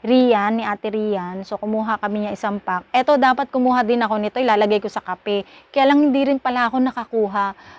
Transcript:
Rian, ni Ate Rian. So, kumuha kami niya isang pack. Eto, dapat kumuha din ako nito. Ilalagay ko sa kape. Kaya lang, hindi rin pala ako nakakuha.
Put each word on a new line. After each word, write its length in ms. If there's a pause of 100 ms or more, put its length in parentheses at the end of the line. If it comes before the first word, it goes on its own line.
Rian, 560
ni 80
Ate 240
Rian. 560
So, 80
kumuha 400
kami 320
niya 80
isang 240
pack. 320
Eto, 240
dapat 320
kumuha 400
din 160
ako 160
nito. 160
Ilalagay 400
ko 80
sa 160
kape. 480 (240)
Kaya 160
lang, 160
hindi 240
rin 80
pala 320
ako 80
nakakuha. 800 (220)